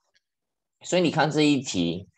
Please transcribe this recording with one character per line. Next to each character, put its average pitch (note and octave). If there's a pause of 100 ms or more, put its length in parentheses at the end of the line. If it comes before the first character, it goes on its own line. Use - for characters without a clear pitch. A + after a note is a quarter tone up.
(840)
所 -
以 F#3
你 D3+
看 D3+
这 D3
一 D3
题 F2